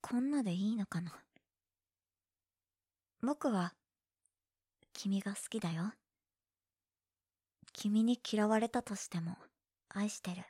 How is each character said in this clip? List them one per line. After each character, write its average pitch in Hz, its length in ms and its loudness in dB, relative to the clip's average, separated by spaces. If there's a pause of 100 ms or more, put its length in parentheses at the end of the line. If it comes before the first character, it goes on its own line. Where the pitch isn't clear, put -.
こ - 180 0
ん 269 120 2
な 294 100 2
で 190 120 0
い 196 200 0
い 233 40 0
の 196 80 0
か 165 160 -4
な？ 170 120 -6 (2000)
僕 277 300 0
は、 180 240 0 (1160)
君 196 280 -2
が 202 140 -6
好 - 140 -8
き 220 100 -4
だ 170 120 -2
よ。 170 220 -2 (1800)
君 214 300 2
に 240 160 4 (100)
嫌 214 180 4
わ 220 120 6
れ 226 80 2
た 240 140 0
と 208 140 -6
し - 140 -10
て 170 120 -4
も、 170 160 -6 (520)
愛 202 200 -2
し - 120 -10
て 180 120 -6
る。 180 160 -10